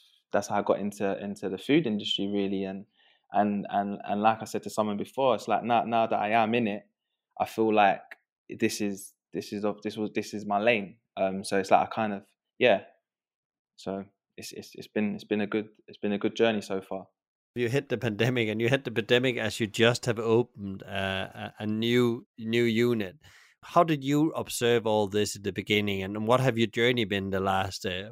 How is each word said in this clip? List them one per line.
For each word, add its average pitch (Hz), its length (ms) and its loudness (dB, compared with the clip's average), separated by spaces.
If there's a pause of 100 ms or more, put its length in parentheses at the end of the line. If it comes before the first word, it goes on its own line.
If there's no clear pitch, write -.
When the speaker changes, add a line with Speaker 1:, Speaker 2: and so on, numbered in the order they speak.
(340)
Speaker 1:
that's 101 160 0
how 104 100 0
I - 20 2
got - 180 2
into, 98 440 -4
into 101 240 -8
the 95 100 -4
food 147 300 2
industry, 104 400 -4
really. 98 380 -2
And, 95 180 -10 (480)
and, 101 380 0
and, 101 340 -2
and 101 180 -4
like 110 200 2
I 107 40 -8
said - 180 -6
to 101 60 -10
someone 107 280 -2
before, 120 380 0
it's - 120 -8
like, 104 160 0
now, 113 220 2
now 113 200 2
that 107 140 -2
I 104 120 -2
am 113 220 4
in 120 140 2
it, 104 160 -4 (560)
I - 60 0
feel 110 280 2
like 101 280 4 (480)
this 110 320 -2
is, 101 320 -6 (200)
this 98 200 -8
is 101 100 -6
of, 104 200 -4
this 107 120 -8
was, 107 180 -4
this 107 200 -6
is 101 120 -8
my 101 140 -2
lane. 104 380 0 (180)
Um, 98 300 -2
so 101 120 0
it's 95 140 0
like, 92 160 6
I - 80 -10
kind 110 160 -2
of, 98 120 -8 (340)
yeah. 104 240 4 (960)
So 95 260 -8 (320)
it's, - 160 -16
it's, - 240 -18
it's - 140 -16
been, 104 260 -2
it's 104 80 -14
been 104 160 -2
a 101 80 -2
good, 107 220 -4 (180)
it's - 100 -20
been 104 140 -2
a 101 60 0
good 107 180 -2
journey 113 240 2
so 98 220 -6
far. 95 260 -12 (480)
Speaker 2:
You 120 120 0
hit 139 220 -2
the 123 80 -2
pandemic, 113 500 0
and 107 140 -2
you 117 80 2
hit 139 140 2
the 123 80 -6
pandemic 120 460 2
as 110 220 -4
you 117 60 2
just 113 400 2
have 113 140 -2
opened, 110 640 0
uh, 98 500 -4
a, 107 260 -12
a 110 60 -6
new, 117 600 2 (100)
new 113 260 0
unit. 117 540 0 (460)
How 170 200 4
did 156 200 0
you 147 300 2
observe 117 520 0
all 107 220 4
this 101 280 0
at 101 80 -12
the 101 80 -2
beginning, 101 520 0
and 107 240 -4
what 127 140 4
have 127 180 2
your 113 80 2
journey 117 380 0
been 98 260 -2
the 95 80 0
last, 95 480 -2
uh, 95 240 -6